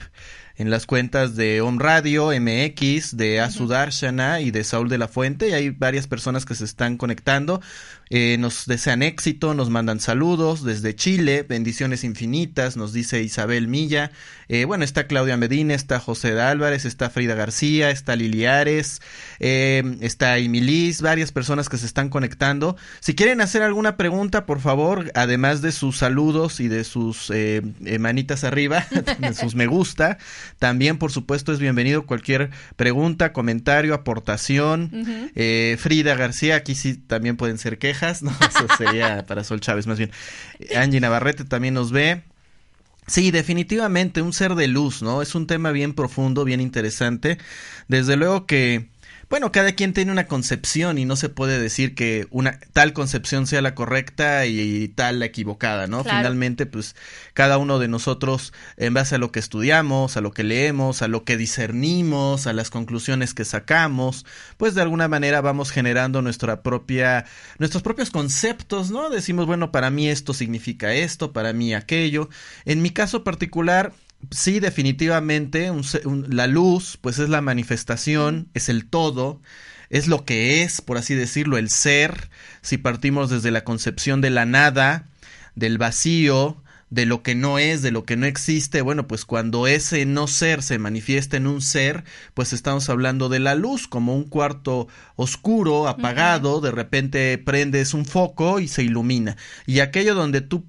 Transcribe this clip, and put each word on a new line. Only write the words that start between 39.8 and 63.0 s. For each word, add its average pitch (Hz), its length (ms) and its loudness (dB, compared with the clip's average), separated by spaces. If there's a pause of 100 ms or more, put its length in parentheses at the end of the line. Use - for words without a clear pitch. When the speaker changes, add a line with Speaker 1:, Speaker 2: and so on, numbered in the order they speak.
Speaker 1:
más 110 100 -2
bien. 107 140 -2 (640)
Angie 135 240 4
Navarrete 127 440 0
también 131 300 -2
nos 123 180 -2
ve. 160 320 2 (800)
Sí, 185 240 4
definitivamente, 175 920 0
un 170 100 -2
ser 185 220 0
de 160 140 2
luz, 131 340 0
¿no? 123 200 -2
Es 143 120 -6
un 165 120 -2
tema 160 260 0
bien 143 220 -2
profundo, 135 500 0
bien 127 160 0
interesante. 123 760 -2 (480)
Desde 131 300 2
luego 185 300 2
que, 120 420 2 (420)
bueno, 269 220 0
cada 196 200 4
quien 190 220 0
tiene 190 180 2
una 185 140 2
concepción 151 720 -2
y 131 80 0
no 135 100 0
se 143 140 -2
puede 135 280 0
decir 131 360 -2
que 113 360 0
una 131 300 -2 (120)
tal 147 200 6
concepción 135 540 -2
sea 139 160 2
la 135 120 0
correcta 135 720 0
y, 113 140 0
y 104 280 0
tal 123 300 0
la 117 80 0
equivocada, 104 600 -2
¿no? 113 160 -2
Speaker 2:
Claro. 208 160 0
Speaker 1:
Finalmente, 127 480 0
pues, 107 280 -10 (380)
cada 139 260 4
uno 139 200 2
de 123 100 0
nosotros, 131 640 -2 (240)
en 117 180 0
base 135 220 2
a - 20 0
lo 120 140 -2
que 117 80 -2
estudiamos, 135 760 2
a - 40 0
lo 101 120 -2
que 107 120 -2
leemos, 135 580 0
a 110 60 0
lo 113 160 -2
que 120 140 0
discernimos, 139 1080 0
a 117 60 0
las 110 180 -4
conclusiones 117 640 -4